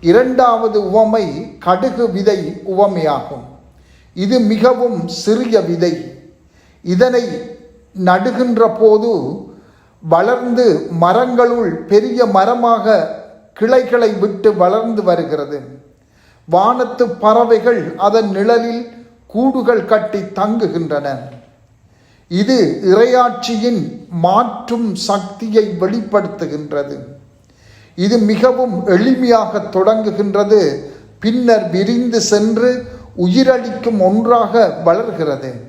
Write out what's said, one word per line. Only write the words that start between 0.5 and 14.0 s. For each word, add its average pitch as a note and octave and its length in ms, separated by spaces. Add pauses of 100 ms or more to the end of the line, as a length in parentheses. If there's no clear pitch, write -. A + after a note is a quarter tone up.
உவமை G#3 680
கடுகு G3+ 540
விதை F#3+ 500 (100)
உவமையாகும். D#3+ 720 (680)
இது G#3 260
மிகவும் A3 680
சிறிய A3 520
விதை. E3+ 640 (640)
இதனை A#3+ 400 (840)
நடுகின்ற A3+ 760
போது G#3+ 580 (640)
வளர்ந்து A#3 920
மரங்களுள் A#3 840
பெரிய A#3 500
மரமாக G#3+ 840 (460)
கிளைகளை A#3+ 560